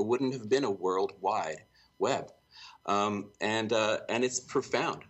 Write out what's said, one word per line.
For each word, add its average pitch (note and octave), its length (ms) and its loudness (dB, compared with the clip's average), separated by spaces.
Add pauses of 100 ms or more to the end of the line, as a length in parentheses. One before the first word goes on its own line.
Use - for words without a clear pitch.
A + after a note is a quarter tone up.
wouldn't B2+ 280 2
have A2+ 160 -8
been C3 160 4
a A2 60 2
worldwide F#2+ 920 -2 (380)
web. G#2+ 320 0 (520)
Um, G2+ 460 0 (100)
and, A2 320 0
uh, G#2+ 360 2
and A#2+ 160 0
it's B2+ 160 0
profound, - 680 -2